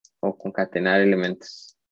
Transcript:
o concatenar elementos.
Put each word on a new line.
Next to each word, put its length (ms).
o 180
concatenar 640
elementos. 760